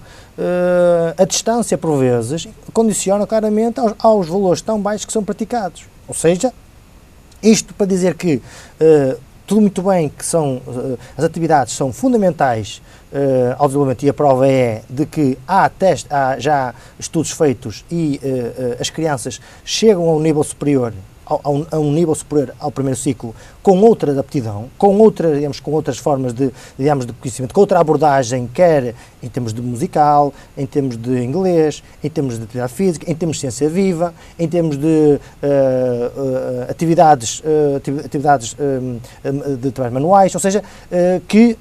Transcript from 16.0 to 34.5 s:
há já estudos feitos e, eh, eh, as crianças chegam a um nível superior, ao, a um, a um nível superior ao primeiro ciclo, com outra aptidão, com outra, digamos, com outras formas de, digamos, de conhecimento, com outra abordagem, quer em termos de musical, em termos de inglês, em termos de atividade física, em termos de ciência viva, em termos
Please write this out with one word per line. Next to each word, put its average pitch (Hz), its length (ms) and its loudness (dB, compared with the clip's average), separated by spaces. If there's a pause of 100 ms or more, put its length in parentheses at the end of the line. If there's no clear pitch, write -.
há 135 280 0
já 135 360 0 (240)
estudos - 340 -6
feitos 127 580 -2
e, 156 320 -2
eh, 131 340 -4
eh, 123 240 -6
as 135 80 -6
crianças 143 500 -6 (260)
chegam 185 440 2
a 160 60 2
um 151 60 0
nível 156 220 2
superior, 135 520 -2 (320)
ao, 151 180 -4
a 147 60 -2
um, 147 220 -2
a 156 60 -2
um 151 140 0
nível 156 220 0
superior 147 440 -2
ao 147 120 -6
primeiro 135 280 -4
ciclo, 117 360 -6 (280)
com 185 200 4
outra 156 360 4
aptidão, 113 580 -6
com 202 220 4
outra, 196 340 4
digamos, 143 280 -4
com 151 100 -8
outras 147 260 -2
formas 131 360 -2
de, 131 180 -2 (260)
digamos, 135 300 0
de 117 60 -10
conhecimento, 131 420 -10
com 196 60 4
outra 190 180 4
abordagem, 139 760 2
quer 143 400 2 (300)
em 127 60 -12
termos 113 260 -6
de 120 80 -8
musical, 147 720 0 (240)
em 139 80 -6
termos 135 300 -4
de 123 260 -2
inglês, 160 580 0 (220)
em 151 80 -4
termos 135 280 -4
de 113 40 -8
atividade 123 300 -6
física, 185 360 -2
em 165 60 -2
termos 160 220 -4
de - 60 -10
ciência 143 260 -2
viva, 175 440 -2 (240)
em 170 120 -2
termos 165 280 0